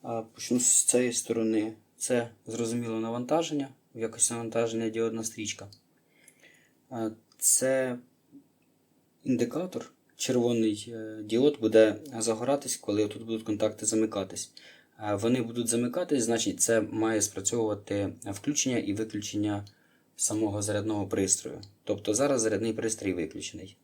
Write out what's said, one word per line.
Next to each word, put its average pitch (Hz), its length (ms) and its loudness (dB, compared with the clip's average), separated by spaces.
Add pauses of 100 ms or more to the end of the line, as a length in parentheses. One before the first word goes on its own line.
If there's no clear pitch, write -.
А, 117 200 -6
почну - 380 -2
з - 240 4
цієї 123 280 4
сторони. 110 600 0 (240)
Це, 117 340 0 (160)
зрозуміло, 113 540 -2
навантаження, 135 680 -2 (260)
в 113 60 -10
якості 113 340 -2
навантаження 113 540 -2
діодна 113 360 -2
стрічка. 104 440 -8 (1200)
Е, 113 180 -4 (280)
це 131 600 2 (1300)
індикатор. 131 680 -2 (240)
Червоний, 117 720 2
е, 110 360 -10
діод 123 360 4
буде 110 360 8 (220)
загоратись, 120 580 0
коли 104 320 0
тут 110 160 -10
будуть 110 180 -4
контакти 107 440 0
замикатись. 107 640 0 (480)
Е, 104 140 -2
вони 117 280 2
будуть 113 260 -4
замикатись, 120 560 0
значить, 113 360 0
це 113 200 6
має 110 420 0
спрацьовувати 104 880 -2 (120)
включення 127 540 -2
і 101 140 -2
виключення 104 720 -2 (540)
самого 107 440 0
зарядного 104 440 -2
пристрою. 95 540 -2 (240)
Тобто 104 300 -2
зараз 135 260 2
зарядний 110 320 0
пристрій 110 400 -2
виключений. 87 720 -8